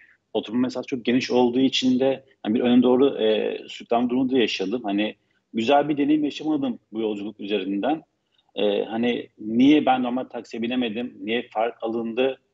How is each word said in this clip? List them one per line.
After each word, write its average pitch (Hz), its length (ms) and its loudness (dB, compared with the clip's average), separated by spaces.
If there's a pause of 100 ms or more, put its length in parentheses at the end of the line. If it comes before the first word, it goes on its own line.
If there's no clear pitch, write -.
(340)
oturma 110 260 -2
mesafesi 123 280 -4
çok 120 180 -6
geniş 123 260 0
olduğu 123 280 4
için 127 400 2
de 131 260 0 (180)
hani 107 120 0
bir 123 40 0
öne 123 240 6
doğru, 127 400 4
e, 107 340 0 (100)
sürüklenme 120 420 -2
durumu 127 220 0
da 135 60 2
yaşadım. 107 460 0
Hani 104 320 -2 (380)
güzel 143 360 2
bir 151 80 -2
deneyim 147 260 2
yaşamadım 139 560 -4 (120)
bu 107 100 -8
yolculuk 107 380 -6
üzerinden. 101 640 -4 (520)
E, 101 300 0
hani 117 440 -4 (100)
niye 127 460 4
ben 127 180 2
normal 123 200 -4
taksiye 117 400 -12
binemedim, 120 600 -4
niye 117 300 -4
fark 113 300 -2
alındı, 117 560 -2 (140)